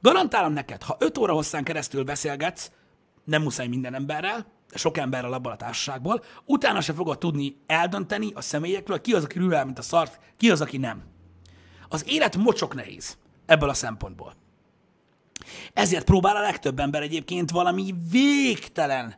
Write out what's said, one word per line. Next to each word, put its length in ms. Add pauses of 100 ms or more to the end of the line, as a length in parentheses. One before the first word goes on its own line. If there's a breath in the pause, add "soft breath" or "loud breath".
Garantálom 500
neked, 300
ha 180
öt 180
óra 140
hosszán 320
keresztül 400
beszélgetsz, 680 (540 soft breath)
nem 180
muszáj 240
minden 280
emberrel, 520 (240)
de 80
sok 180
emberrel 360
abban 200
a 40
társaságból, 680 (200 loud breath)
utána 360
se 120
fogod 260
tudni 380 (100)
eldönteni 680
a 60
személyekről, 600
ki 120
az, 120
aki 140
rühel, 260
mint 140
a 40
szart, 380 (160 soft breath)
ki 140
az, 100
aki 160
nem. 260 (840 loud breath)
Az 200
élet 280
mocsok 380
nehéz 440 (280)
ebből 220
a 60
szempontból. 580 (1400 loud breath)
Ezért 320
próbál 320
a 40
legtöbb 380
ember 240
egyébként 480
valami 440 (160)
végtelen 1080